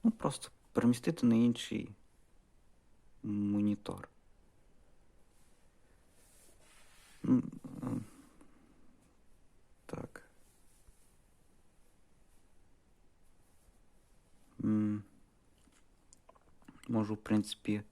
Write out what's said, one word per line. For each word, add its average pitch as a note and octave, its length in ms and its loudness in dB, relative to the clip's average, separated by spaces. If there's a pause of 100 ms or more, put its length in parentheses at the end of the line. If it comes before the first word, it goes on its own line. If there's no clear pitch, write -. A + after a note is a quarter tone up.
Ну, A3+ 80 4
просто - 400 -6 (200)
перемістити B2 540 2
на A#2 100 6
інший - 540 2 (1300)
монітор. G#2 880 -2 (3250)
М, - 260 2 (320)
м. - 220 -6 (1800)
Так. - 440 -14 (4000)
М. G#2+ 400 2 (1800)
Можу, A2 260 0
в G#2 40 -6
принципі G#2 640 -2 (100)